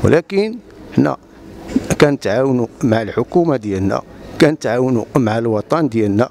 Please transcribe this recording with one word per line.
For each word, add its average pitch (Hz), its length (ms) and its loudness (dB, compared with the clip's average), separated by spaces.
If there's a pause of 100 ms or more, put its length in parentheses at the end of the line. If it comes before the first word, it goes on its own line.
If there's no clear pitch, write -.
ولكن 196 520 2 (400)
حنا 135 200 0 (840)
كنتعاونوا 131 680 0 (160)
مع 113 200 2
الحكومه 135 540 0
ديالنا، 101 460 -2 (380)
كنتعاونوا 127 640 2 (120)
مع 113 220 2
الوطن 117 500 0
ديالنا. 110 420 2